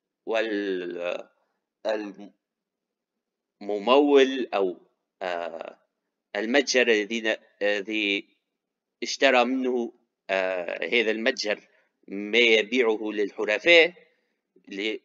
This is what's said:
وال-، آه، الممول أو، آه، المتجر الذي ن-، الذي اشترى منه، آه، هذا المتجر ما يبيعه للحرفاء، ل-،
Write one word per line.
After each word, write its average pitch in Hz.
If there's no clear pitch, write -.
وال-، 101
آه، 87
الممول 131
أو، 95
آه، 85
المتجر 120
الذي 107
ن-، 110
الذي 104
اشترى 127
منه، 127
آه، 92
هذا 110
المتجر 107
ما 104
يبيعه 113
للحرفاء، 107
ل-، 101